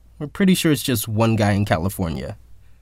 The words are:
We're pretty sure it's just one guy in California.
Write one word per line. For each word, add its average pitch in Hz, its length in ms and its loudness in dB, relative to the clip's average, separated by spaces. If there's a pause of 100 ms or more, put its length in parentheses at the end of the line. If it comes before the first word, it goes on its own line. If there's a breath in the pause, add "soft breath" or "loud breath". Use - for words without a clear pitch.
(200)
We're 151 80 -10
pretty 190 260 2
sure 160 200 2
it's 127 100 -2
just 120 240 -2
one 110 300 2
guy 104 140 2
in 101 120 2
California. 80 720 -4 (440)